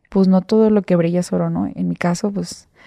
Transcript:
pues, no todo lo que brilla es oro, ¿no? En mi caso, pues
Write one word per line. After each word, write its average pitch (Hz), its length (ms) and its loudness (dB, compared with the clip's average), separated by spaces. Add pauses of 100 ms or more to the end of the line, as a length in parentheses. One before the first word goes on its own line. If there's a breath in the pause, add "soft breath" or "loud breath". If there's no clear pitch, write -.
pues, 190 180 2
no 185 140 4
todo 220 280 2
lo 214 120 2
que 180 140 0
brilla 170 260 0
es - 120 -6
oro, 170 160 -2
¿no? 165 240 -4
En 180 140 -4
mi 170 80 -4
caso, 175 360 -4
pues 180 360 -10 (200 soft breath)